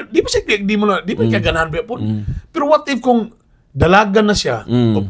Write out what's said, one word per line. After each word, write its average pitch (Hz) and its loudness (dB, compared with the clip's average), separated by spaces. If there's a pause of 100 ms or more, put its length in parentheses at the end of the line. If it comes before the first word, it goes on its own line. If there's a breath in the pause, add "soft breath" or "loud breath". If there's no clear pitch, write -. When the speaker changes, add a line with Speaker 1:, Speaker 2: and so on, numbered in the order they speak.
Speaker 1:
di - -4
ba 508 0
siya, 480 -2
di, 214 -2
di 208 0
mo 208 0
na, 185 0
di 175 -6
mo - -4
Speaker 2:
Mm. 113 2
Speaker 1:
kaganahan 160 0
ba 160 -4
po? - -10
Speaker 2:
Mm. 107 -4 (280 loud breath)
Speaker 1:
Pero - -4
what 294 2
if 269 -4
kung 233 0 (380)
dalaga 196 2
na 208 2
siya, 117 -4
Speaker 2:
Mm. 117 2
Speaker 1:
o 101 0 (120)